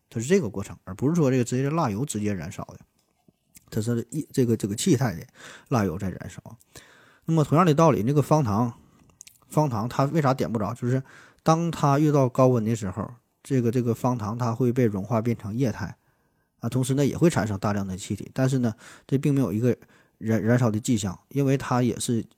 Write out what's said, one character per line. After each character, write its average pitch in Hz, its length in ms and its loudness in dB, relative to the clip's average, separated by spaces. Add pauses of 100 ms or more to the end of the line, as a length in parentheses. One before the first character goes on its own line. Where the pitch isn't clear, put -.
它 120 100 -8
是 113 60 -6
这 180 160 2
个 113 80 -6
过 98 140 -8
程， - 120 -14 (100)
而 95 100 -12
不 123 140 0
是 170 60 0
说 151 140 2
这 131 80 2
个 123 60 2
直 127 120 -4
接 131 80 -2
的 139 60 -2
蜡 156 200 -2
油 107 160 -4
直 107 140 -6
接 104 140 -2
燃 85 180 -8
烧 - 140 -12
的， - 140 -18 (880)
它 113 120 -4
是 117 300 -4
一， - 200 -8
这 131 140 2
个、 113 120 2
这 113 100 -4
个 101 80 -4
气 170 220 2
态 120 180 -2
的 71 100 -12 (440)
蜡 113 160 2
油 87 120 -4
在 98 120 -4
燃 - 200 -12
烧。 - 120 -18 (840)
那 165 80 0
么 160 100 4
同 143 140 2
样 180 80 6
的 160 80 6
道 160 180 6
理， 98 120 2
那 123 80 0
个 147 100 4
方 156 220 2
糖， 110 300 0 (760)
方 156 200 0
糖 117 180 -4
它 135 180 0
为 151 160 0
啥 131 120 2
点 98 180 -2
不 113 80 -2
着？ 104 140 -4
就 120 140 -6
是 131 140 0 (400)
当 165 300 2
它 143 260 2
遇 151 140 4
到 135 160 4
高 127 200 4
温 120 180 2
的 113 100 0
时 101 160 -6
候， 101 180 -6 (320)
这 131 200 0
个， 117 100 2
这 123 100 2
个 117 140 0
方 123 220 -2
糖 107 200 -6
它 120 160 -2
会 120 180 2
被 123 140 2
融 101 180 0
化 110 180 0
变 117 160 -2
成 101 180 -10
液 123 160 0
态， 90 240 -10 (640)
啊， 117 80 -6
同 127 160 0
时 127 100 0
呢 139 120 2
也 - 120 0
会 170 120 4
产 104 180 0
生 101 100 -4
大 104 140 -2
量 101 160 -2
的 92 80 -6
气 98 200 -8
体， - 180 -12
但 131 160 0
是 135 100 0
呢 117 140 0 (340)
这 139 100 0
并 143 160 0
没 139 60 2
有 101 140 0
一 107 60 -2
个 120 160 2 (440)
燃， 110 220 0
燃 117 180 4
烧 123 100 4
的 107 100 -2
迹 123 160 0
象， 98 220 -4 (120)
因 139 160 -2
为 135 120 2
它 127 240 -2
也 120 180 0
是 117 240 -2 (140)